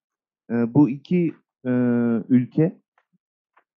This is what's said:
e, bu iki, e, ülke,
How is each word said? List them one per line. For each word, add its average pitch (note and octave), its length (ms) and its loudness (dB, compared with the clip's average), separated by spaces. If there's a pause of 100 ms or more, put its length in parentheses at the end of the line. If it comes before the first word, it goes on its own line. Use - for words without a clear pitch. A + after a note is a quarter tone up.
(500)
e, A#2 240 -2
bu D3 160 4
iki, E3 440 -4 (320)
e, B2+ 40 -4 (580)
ülke, B2+ 520 0 (960)